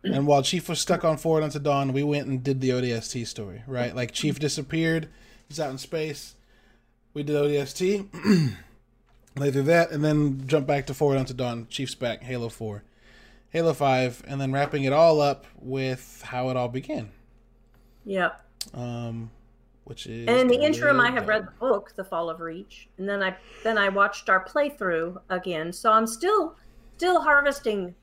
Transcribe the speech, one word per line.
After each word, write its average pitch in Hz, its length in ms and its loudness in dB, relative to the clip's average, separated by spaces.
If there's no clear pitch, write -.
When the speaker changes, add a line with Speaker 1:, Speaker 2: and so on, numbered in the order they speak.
Speaker 1:
And 143 240 0
while 139 160 6
Chief 170 260 -2
was 160 100 -4
stuck 175 240 0
on 156 140 2
Forward 160 240 2
Unto 147 160 -4
Dawn, 139 360 0
we 139 100 0
went 147 240 0
and 131 160 -2
did 131 180 0
the 127 120 2
O 127 80 2
D 123 120 0
S 113 140 -6
T 117 180 -6
story, 107 400 -12
right? 123 300 -4
Like, 123 160 -4
Chief 147 260 -2
disappeared. 160 720 -2
He's 147 120 -12
out 143 120 -4
in 131 80 -12
space. 156 560 -8
We 147 80 -6
did 147 120 -2
O 143 120 2
D 147 100 2
S 139 160 -4
T. 196 400 0
<clears throat> - 1200 -2
Play 139 140 0
through 139 140 0
that, 165 260 4
and 151 160 -2
then 147 400 2
jump 139 220 2
back 143 180 0
to 143 80 -8
Forward 139 240 2
Unto 127 160 -4
Dawn. 120 380 -4
Chief's 131 240 -6
back, 117 280 -6
Halo 120 240 -6
four, 107 360 -10
Halo 165 240 2
five, 131 540 0
and 139 120 -6
then 135 140 -2
wrapping 143 320 0
it 135 80 2
all 160 260 8
up 143 260 0
with 131 680 -6
how 127 240 -4
it 127 80 -2
all 123 120 0
began. 131 400 -8
Speaker 2:
Yep. 185 340 -4
Speaker 1:
Um, 117 560 -8
which - 240 -16
is 113 220 -8
Speaker 2:
And 247 100 4
in 254 80 4
the 247 100 6
Speaker 1:
the 294 60 2
Speaker 2:
interim, 285 380 4
I 240 60 4
have 247 160 0
Speaker 1:
Halo. 202 40 -4
Speaker 2:
read 214 200 -2
the - 120 -18
book, 240 380 -2
The 190 80 -10
Fall 170 240 -4
of 170 100 -8
Reach, 165 480 -12
and 190 120 -8
then 202 120 -2
I, 185 140 -2
then 220 140 0
I 202 120 2
watched 202 400 0
our 185 160 4
playthrough 185 720 -2
again. 180 440 -4
So 226 180 2
I'm 220 160 6
still, 349 480 0
still 349 260 2
harvesting 269 800 2